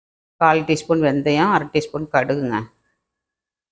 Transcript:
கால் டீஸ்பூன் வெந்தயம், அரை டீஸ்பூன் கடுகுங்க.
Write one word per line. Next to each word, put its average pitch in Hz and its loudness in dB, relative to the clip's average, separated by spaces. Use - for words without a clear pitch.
கால் 160 4
டீஸ்பூன் 160 0
வெந்தயம், 147 2
அரை 147 0
டீஸ்பூன் 151 -4
கடுகுங்க. 131 -2